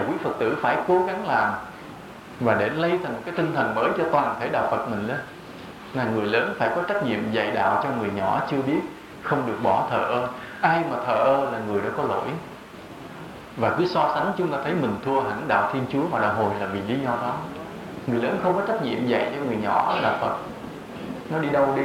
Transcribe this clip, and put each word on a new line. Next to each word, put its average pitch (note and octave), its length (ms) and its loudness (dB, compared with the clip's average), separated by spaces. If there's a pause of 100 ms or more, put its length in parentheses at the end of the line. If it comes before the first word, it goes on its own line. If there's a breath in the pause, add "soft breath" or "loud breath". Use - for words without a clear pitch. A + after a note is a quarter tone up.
quý C#3 60 0 (100)
Phật D3 160 -2
tử - 220 2
phải C#3 160 2 (100)
cố F3+ 180 6
gắng G3 220 -4
làm A2 260 2 (840)
và A2+ 200 4
để G#2 100 2
lây E3+ 340 2
thành B2+ 100 -4
một A2+ 120 -6
cái - 120 -6
tinh D#3 180 2
thần A2 200 2
mới A#2 220 2
cho E3+ 140 2
toàn A#2+ 280 2
thể A#2+ 100 -2
đạo A2 220 0
Phật A2 180 0
mình G#2 180 -2
lên. C3+ 120 -2 (760)
Là C3 100 0
người A2 220 2
lớn A2+ 320 2
phải - 180 2
có F3 60 0
trách G3+ 240 0
nhiệm G#2+ 260 0
dạy G#2 200 2
đạo G#2 320 2
cho C#3+ 60 -2 (100)
người G#2 160 -2
nhỏ G2+ 260 2 (100)
chưa C#3 100 2
biết, C#3+ 180 2 (440)
không C3+ 240 0
được G#2 160 -2
bỏ G2 260 4
thờ A2 140 2
ơ. B2 240 0 (340 loud breath)
Ai E3 300 4
mà A#2+ 140 -2
thờ A#2+ 100 2
ơ C3+ 360 4
là A2+ 160 -4
người G2+ 140 2
đó A2+ 160 -2
có D3 60 0
lỗi. G#2 240 0 (1300)
Và A2+ 200 2
cứ F3+ 80 4
so D#3 300 2
sánh E3+ 220 0
chúng E3+ 140 2
ta C#3 120 0
thấy D3+ 100 0
mình B2+ 220 2 (100)
thua C3+ 160 2
hẳn A#2+ 260 -4
đạo G#2 260 4
Thiên C3 200 0
Chúa C#3 80 2
và D#3 180 0
Đạo G#2 140 2
Hồi G#2 260 2
là G2+ 60 -2
vì G2 160 -2
lý A2+ 220 0
do B2+ 60 0
đó. A#2+ 240 -2 (760)
Người A#2 140 2
lớn F3 220 0
không F3+ 120 4
có G3 120 2
trách A3 160 0
nhiệm A#2+ 240 0
dạy A#2+ 280 2
cho C#3+ 100 -4
người A#2 120 0
nhỏ G2+ 440 2
là - 200 2
Phật. - 160 0 (920)
Nó D#3+ 100 0
đi D3 100 0
đâu C#3 260 4
đi, C3+ 100 2